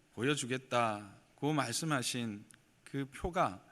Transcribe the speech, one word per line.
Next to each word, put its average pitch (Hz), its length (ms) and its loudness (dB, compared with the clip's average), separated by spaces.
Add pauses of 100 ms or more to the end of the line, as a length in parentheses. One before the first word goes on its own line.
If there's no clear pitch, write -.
(120)
보여주겠다"고 123 1400 0
말씀하신 120 920 0 (380)
그 139 220 -4
표가 143 680 0